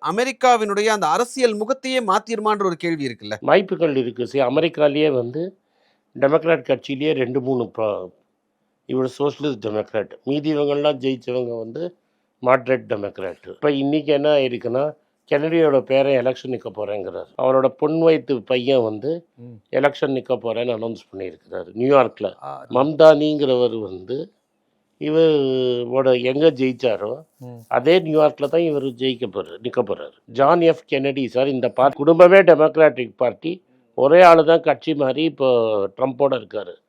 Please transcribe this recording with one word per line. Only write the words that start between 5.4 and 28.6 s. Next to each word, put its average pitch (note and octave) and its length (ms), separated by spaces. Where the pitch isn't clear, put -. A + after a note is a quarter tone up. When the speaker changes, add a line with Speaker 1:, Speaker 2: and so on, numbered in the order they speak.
Speaker 2:
டெமோக்ராட் D3+ 440
கட்சியிலேயே C#3 480
ரெண்டு, C3 280
மூணு B2 340
ப-, F#2+ 360
இவர் C3 320
சோஷலிஸ்ட் C#3 480
டெமோக்ராட், G#2+ 460
மீதி D3 320
இவங்கெல்லாம் C#3+ 420
ஜெயிச்சவங்க B2 600
வந்து C3+ 380
மாடரேட் B2 460
டெமோக்ராட். G2 600
இப்ப C#3+ 220
இன்னைக்கு C#3+ 420
என்ன C#3+ 160
ஆயிருக்குன்னா, C3 680
கென்னடியோட D3+ 500
பேரன் C3+ 460
எலெக்ஷன் B2+ 260
நிக்க A2+ 240
போறேங்கிறார். G2 520
அவரோட C3 260
பொன் D#3 340
வயித்து C#3+ 360
பையன் B2+ 440
வந்து A#2 520
Speaker 1:
ம். A#2+ 420
Speaker 2:
எலெக்ஷன் C#3 380
நிக்க B2+ 220
போறேன்னு A#2 420
அனௌன்ஸ் A2+ 340
பண்ணியிருக்கிறாரு F#2 600
நியூயார்க்ல. A#2 680
Speaker 1:
ஆ. C#2 280
Speaker 2:
மம்தானிங்கிறவர் C#3+ 1120
வந்து G#2 520
இவரோட C3 1080
எங்க C#3+ 160
ஜெயிச்சாரோ, A2+ 520
Speaker 1:
ம். A#2+ 140
Speaker 2:
அதே C3+ 180
நியூயார்க்ல D3+ 480
தான் E3+ 160